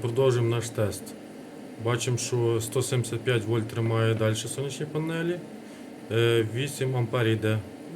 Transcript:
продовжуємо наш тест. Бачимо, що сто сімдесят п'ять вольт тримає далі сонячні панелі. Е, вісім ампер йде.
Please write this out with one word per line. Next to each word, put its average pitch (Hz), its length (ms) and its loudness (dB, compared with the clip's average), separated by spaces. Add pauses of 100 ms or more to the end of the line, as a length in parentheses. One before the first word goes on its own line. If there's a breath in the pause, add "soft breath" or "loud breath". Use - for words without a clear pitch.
продовжуємо 120 560 4
наш 113 120 -2
тест. 101 340 -2 (840)
Бачимо, 120 320 2
що 117 440 2
сто 120 220 0
сімдесят 120 380 -2
п'ять 120 240 2
вольт 110 240 0
тримає 113 460 2
далі 110 200 2
сонячні 135 520 -4
панелі. 165 520 -2 (760 loud breath)
Е, 117 420 4
вісім 131 420 -2
ампер 120 300 2
йде. 110 320 4 (380)